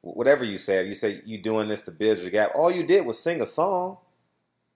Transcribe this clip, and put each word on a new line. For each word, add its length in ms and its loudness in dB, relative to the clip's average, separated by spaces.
whatever 420 2
you 140 -4
said, 300 0
you 80 -8
said 320 -2
you 120 -10
doing 280 0
this 160 -6
to 80 -14
bridge 300 2
the 100 -8
gap. 240 2
All 160 4
you 100 -2
did 240 4
was 140 -4
sing 240 -2
a 20 -2
song, 520 -2